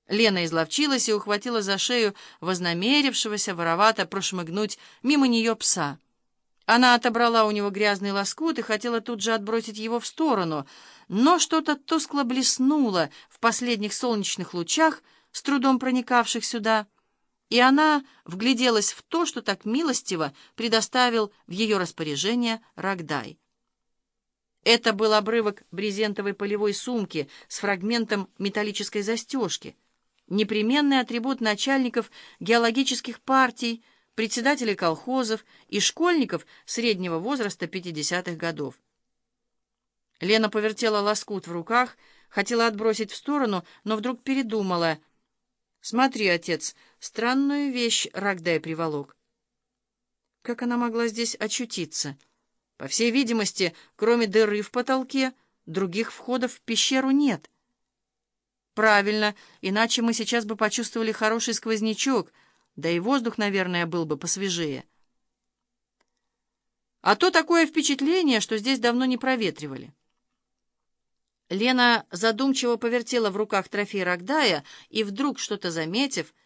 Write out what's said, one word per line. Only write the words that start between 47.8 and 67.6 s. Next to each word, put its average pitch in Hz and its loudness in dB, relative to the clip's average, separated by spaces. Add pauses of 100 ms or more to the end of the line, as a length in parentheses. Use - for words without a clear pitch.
Рогдай 180 -2
приволок». 156 -6 (1300)
Как 233 -6
она 240 -2
могла 233 -2
здесь 226 -4
очутиться? 196 -6 (640)
По 139 -10
всей 226 2
видимости, 220 0 (200)
кроме 233 2
дыры 208 2
в 202 -10
потолке, 262 0 (340)
других 190 -2
входов 240 -2
в - -20
пещеру 262 0
нет. 269 2 (1200)
«Правильно, 208 2 (260)
иначе 220 0
мы 233 2
сейчас 226 -2
бы 220 -6
почувствовали 220 -2
хороший 220 -2
сквознячок» 220 -2 (420)
да 165 -4
и 170 2
воздух, 233 0
наверное, 185 0
был 170 -2
бы 151 -4
посвежее. 170 -4 (2250)
А - 4
то 370 2
такое 330 4